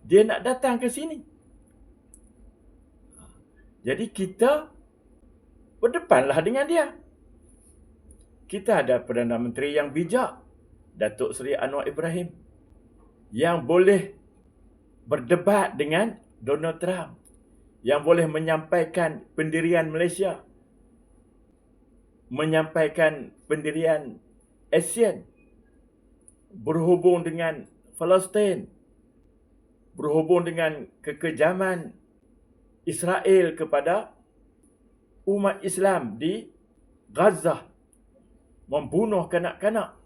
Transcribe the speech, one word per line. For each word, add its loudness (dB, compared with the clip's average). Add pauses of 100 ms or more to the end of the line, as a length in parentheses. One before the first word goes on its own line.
Dia 8
nak 0
datang -2
ke -2
sini. -6 (2750)
Jadi -4 (100)
kita 0 (1120)
berdepanlah 4
dengan 0
dia. 2 (1600)
Kita 0
ada 0
Perdana -2
Menteri -4
yang 0
bijak, -2 (560)
Datuk -4
Seri -6
Anwar -4
Ibrahim, -6 (1040)
yang 0
boleh 4 (880)
berdebat 0
dengan -2 (240)
Donald -4
Trump, -6 (640)
yang 0
boleh 6
menyampaikan -2
pendirian 0
Malaysia, -4 (1800)
menyampaikan 0 (160)
pendirian -2 (560)
asean, 0 (1300)
berhubung 2
dengan -6 (300)
Palestin, 2 (1300)
berhubung 2
dengan -4 (160)
kekejaman -2 (880)
Israel 2
kepada -2 (1120)
umat 0
Islam -2
di -4 (640)
Gaza, 0 (1040)
membunuh -2
kanak-kanak. -4